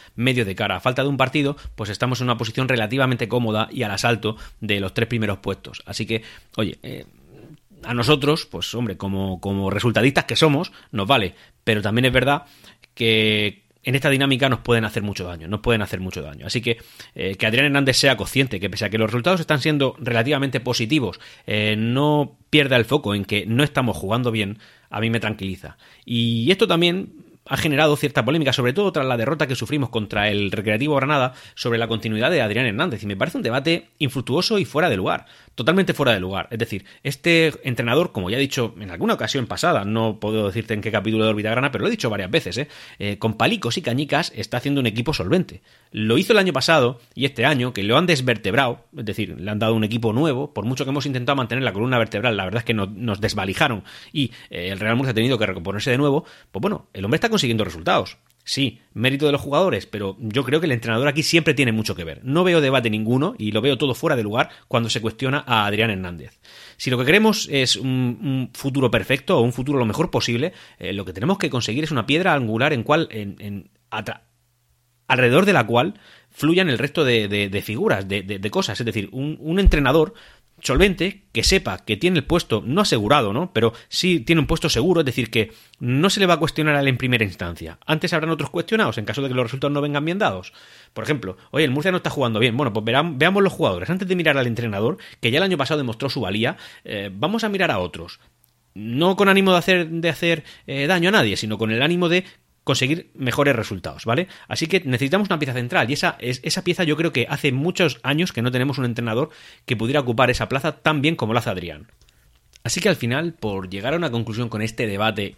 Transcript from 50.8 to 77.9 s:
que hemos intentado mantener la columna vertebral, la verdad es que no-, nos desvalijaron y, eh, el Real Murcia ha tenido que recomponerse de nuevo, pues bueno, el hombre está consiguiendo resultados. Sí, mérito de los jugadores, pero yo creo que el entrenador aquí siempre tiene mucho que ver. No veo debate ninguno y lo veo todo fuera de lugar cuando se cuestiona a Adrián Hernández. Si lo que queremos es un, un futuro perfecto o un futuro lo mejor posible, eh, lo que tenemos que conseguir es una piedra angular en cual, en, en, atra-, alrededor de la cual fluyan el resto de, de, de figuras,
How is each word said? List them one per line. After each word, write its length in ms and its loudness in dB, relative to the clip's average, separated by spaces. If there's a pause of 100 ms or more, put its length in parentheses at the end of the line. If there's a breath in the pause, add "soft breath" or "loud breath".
que 60 -4
hemos 160 -2
intentado 280 -2
mantener 300 -2
la 80 0
columna 260 0
vertebral, 380 0
la 80 -2
verdad 160 -4
es 40 -6
que 100 0
no-, 120 -2
nos 340 -6
desvalijaron 600 -2 (300 loud breath)
y, 180 -2 (180 loud breath)
eh, 220 -8
el 80 -6
Real 160 0
Murcia 160 0
ha 40 -2
tenido 240 2
que 80 0
recomponerse 440 -4
de 80 2
nuevo, 260 2 (280 loud breath)
pues 80 -8
bueno, 320 -4
el 120 -6
hombre 120 2
está 160 0
consiguiendo 320 2
resultados. 540 -2 (260)
Sí, 360 -4 (120)
mérito 320 0
de 80 4
los 80 0
jugadores, 460 0
pero 340 -6
yo 240 -2
creo 160 0
que 60 0
el 60 0
entrenador 360 0
aquí 140 0
siempre 320 2
tiene 180 2
mucho 220 -2
que 100 -10
ver. 200 -10
No 200 2
veo 160 4
debate 300 2
ninguno 480 0
y 140 -2
lo 100 0
veo 160 2
todo 160 0
fuera 220 -2
de 60 0
lugar 280 -2 (180 loud breath)
cuando 220 0
se 100 -2
cuestiona 460 -4
a 180 2
Adrián 260 0
Hernández. 500 -8 (360 loud breath)
Si 140 -4
lo 80 0
que 80 -2
queremos 440 4
es 260 2
un, 120 -4
un 640 -2
futuro 380 0
perfecto 480 0
o 20 4
un 140 2
futuro 240 -2
lo 80 2
mejor 240 -2
posible, 420 -2 (260 loud breath)
eh, 140 -8
lo 140 -8
que 80 -10
tenemos 240 0
que 100 -2
conseguir 360 -2
es 60 -4
una 140 -2
piedra 300 2
angular 400 0
en 80 0
cual, 280 2
en, 280 -10
en, 320 -12 (200)
atra-, 340 -8 (840)
alrededor 380 6
de 80 6
la 120 4
cual 280 2 (360 loud breath)
fluyan 380 2
el 80 2
resto 260 -2
de, 260 4
de, 200 0
de 140 -4
figuras, 460 -2